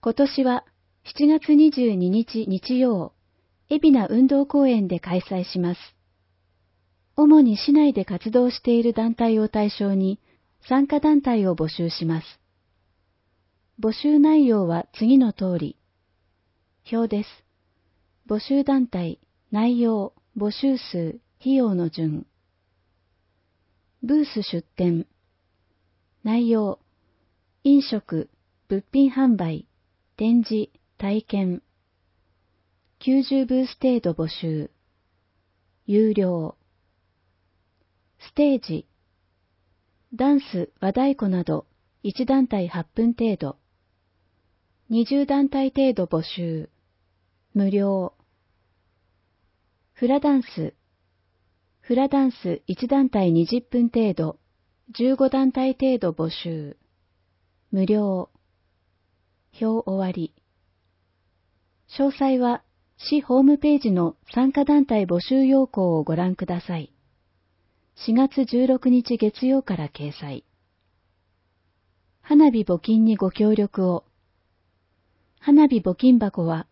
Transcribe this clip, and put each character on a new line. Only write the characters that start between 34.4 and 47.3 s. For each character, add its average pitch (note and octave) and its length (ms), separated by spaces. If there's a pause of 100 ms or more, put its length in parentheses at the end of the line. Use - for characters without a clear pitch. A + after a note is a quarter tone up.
有 G#3+ 300
料。 F3+ 400 (1700)
ス - 140
テ D4 220
ー A3+ 40
ジ。 - 260 (1300)
ダ B3+ 220
ン C#4 60
ス、 - 400
和 F#3+ 80
太 B3+ 220
鼓 B3+ 180
な F3+ 160
ど、 D#3 220 (360)
一 A3 240
団 C4+ 220
体 F#3+ 200
八 E3+ 160 (100)
分 A#3 180
程 A3+ 240
度。 C#3 200 (1300)
二 A3+ 160
十 C#4 200
団 C#4 240
体 C4+ 220
程 C4+ 220
度 F#3 140
募 E3 160
集。 E3 460 (840)